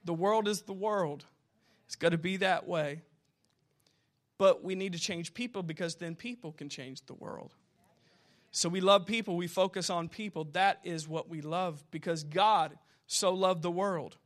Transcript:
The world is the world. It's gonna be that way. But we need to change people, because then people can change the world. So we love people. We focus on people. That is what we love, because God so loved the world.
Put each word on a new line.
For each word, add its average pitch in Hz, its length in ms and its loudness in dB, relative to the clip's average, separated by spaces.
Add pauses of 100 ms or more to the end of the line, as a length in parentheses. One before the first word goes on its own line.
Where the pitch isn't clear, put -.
The 170 80 -2
world 202 340 2
is 208 140 -2
the - 120 -12
world. 185 520 -2 (640)
It's - 80 -12
gonna 165 240 2
be 185 180 -2
that 185 300 2
way. 156 340 -2 (1400)
But 190 260 6
we 185 120 -4
need 190 180 -4
to 170 60 -6
change 170 340 -6
people, 240 280 -6
because 165 340 -6
then 165 200 -8
people 233 380 -12
can 147 160 -12
change 131 360 -14
the - 80 -16
world. - 420 -12 (960)
So - 180 -2
we 185 120 -2
love 196 260 8
people. 208 280 -2
We 175 120 -2
focus 185 420 0
on 170 200 -2
people. 185 360 -8
That 185 380 2
is 160 240 -6
what 160 200 -6
we 165 140 -10
love, 160 500 -4
because 165 320 -4
God 175 540 4 (300)
so 185 260 2
loved 185 280 4
the 175 100 0
world. 175 540 -2